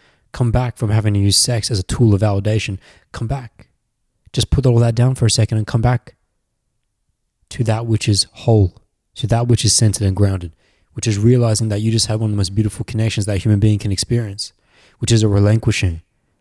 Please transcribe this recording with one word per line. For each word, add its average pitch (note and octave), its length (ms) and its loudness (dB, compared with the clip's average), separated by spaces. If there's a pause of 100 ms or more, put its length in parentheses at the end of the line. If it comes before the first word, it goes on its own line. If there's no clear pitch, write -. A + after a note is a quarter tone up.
(320)
Come A#2+ 180 -2
back B2 260 -2
from G#2+ 140 -4
having G#2+ 240 2
to G2+ 60 2
use G2+ 160 2
sex - 340 -2
as G#2 80 -2
a F#2 60 -4
tool A2+ 300 2
of F#2+ 60 2
validation. G#2 580 -2 (340)
Come - 140 -10
back. B2 420 -12 (640)
Just - 180 -2
put C3 160 2
all A#2+ 120 4
that A#2 160 2
down B2 200 2
for B2 120 0
a A2 40 4
second A2 280 0
and G#2+ 80 -4
come A#2 140 -2
back B2 360 -2 (1300)
to - 140 -4
that A2+ 220 -2
which A2+ 220 0
is G2+ 240 0
whole, G#2+ 480 0 (360)
to - 100 -8
that A#2 220 0
which A#2+ 160 2
is G2+ 100 2
centered G#2 320 2
and F#2+ 80 0
grounded, F#2+ 400 -2 (380)
which - 160 -6
is G#2 100 -2
realizing A2+ 500 2
that G#2 120 -4
you A2 100 0
just A2+ 160 0
had A2 140 -4
one A2 100 -2
of - 20 -2
the G2+ 40 -2
most G2 180 -4
beautiful G#2+ 300 -4
connections A2 420 -2
that G#2 80 -2
a G2 40 -2
human G#2 200 2
being G#2 200 2
can G#2 120 -6
experience, G#2 600 -6 (460)
which A2+ 120 -2
is A2 140 4
a A2 40 4
relinquishing G2+ 720 2 (380)